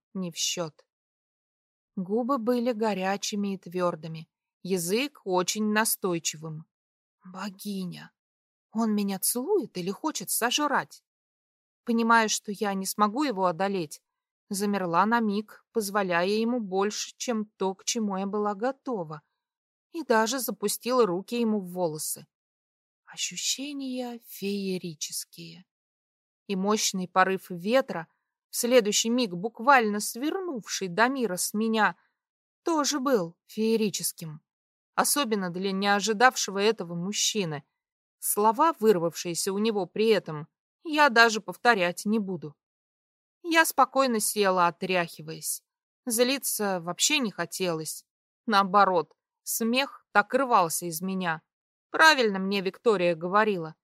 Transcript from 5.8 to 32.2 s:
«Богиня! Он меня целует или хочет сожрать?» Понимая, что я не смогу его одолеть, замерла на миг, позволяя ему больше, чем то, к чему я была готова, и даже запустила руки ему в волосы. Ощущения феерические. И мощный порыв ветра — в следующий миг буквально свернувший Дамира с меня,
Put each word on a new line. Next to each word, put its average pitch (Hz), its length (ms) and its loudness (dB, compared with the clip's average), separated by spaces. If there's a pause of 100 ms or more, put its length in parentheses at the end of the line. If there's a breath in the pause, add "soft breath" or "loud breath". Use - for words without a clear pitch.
«Богиня! 185 880 -10 (600)
Он 220 220 0
меня 202 240 0
целует 262 600 -2
или 180 140 -4
хочет 247 380 -6
сожрать?» 240 760 -2 (800)
Понимая, 226 420 4
что - 240 -4
я 202 220 -4
не 190 120 -4
смогу 214 380 0
его 196 220 0
одолеть, 180 560 -2 (480)
замерла 190 560 0
на 233 160 2
миг, 208 500 -4
позволяя 196 560 0
ему 226 320 0
больше, 196 560 -2
чем 220 300 -4
то, 190 300 -4
к - 100 -20
чему 208 320 -2
я 196 80 -4
была 208 300 -2
готова, 196 680 -6 (720)
и 330 100 -8
даже 226 360 2
запустила 233 680 0
руки 196 340 -2
ему 214 220 0
в 180 100 -12
волосы. 156 560 -4 (800)
Ощущения 254 1200 -6
феерические. 185 1400 -8 (840)
И 196 100 -2
мощный 190 500 0
порыв 185 420 0
ветра — 185 600 -2 (460)
в - 20 -4
следующий 226 520 4
миг 240 240 0
буквально 220 680 2
свернувший 285 880 -6
Дамира 220 480 0
с - 180 -4
меня, 220 440 0 (680)